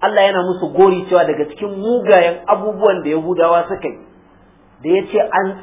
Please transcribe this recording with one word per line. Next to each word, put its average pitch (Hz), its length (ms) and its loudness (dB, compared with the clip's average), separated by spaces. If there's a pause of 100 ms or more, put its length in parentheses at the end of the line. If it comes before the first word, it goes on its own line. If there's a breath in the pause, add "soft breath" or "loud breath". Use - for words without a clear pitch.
Allah 208 220 2
yana 190 200 0
musu 180 280 -6
gori 180 380 4
cewa 175 160 4
daga 151 200 -2
cikin 202 300 -10
mugayen 190 720 2
abubuwan 196 560 0
da 143 60 -4
Yahudawa 170 580 0
suka 170 200 -8
yi, 120 120 -10 (800)
da 151 80 -6
ya 185 200 2
ce 214 100 0
an 190 280 0 (160)